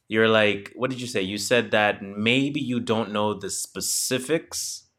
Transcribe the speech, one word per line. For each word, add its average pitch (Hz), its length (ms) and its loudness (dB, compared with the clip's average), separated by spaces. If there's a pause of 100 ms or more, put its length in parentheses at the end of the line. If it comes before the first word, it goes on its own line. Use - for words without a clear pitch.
You're 110 200 4
like, 107 480 2
what 127 140 -2
did 127 100 -6
you 123 80 -8
say? 110 140 -2
You 98 160 -2
said 104 340 2
that 104 300 4
maybe 117 580 0
you 123 200 -2
don't 107 320 -2
know 104 240 0
the 92 140 -8
specifics - 1400 -4 (120)